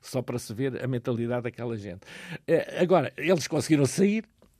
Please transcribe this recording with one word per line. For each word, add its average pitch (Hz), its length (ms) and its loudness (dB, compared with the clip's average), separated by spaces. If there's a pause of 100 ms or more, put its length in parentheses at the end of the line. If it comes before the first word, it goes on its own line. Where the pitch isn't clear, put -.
só - 200 -4
para 120 160 -4
se 117 160 -8
ver 127 300 -4
a 123 40 -2
mentalidade 120 560 -2
daquela 117 340 -6
gente. 101 240 -10 (460)
Eh, - 340 0
agora, 175 360 4
eles 170 300 2
conseguiram 147 380 4
sair, 202 380 2 (360)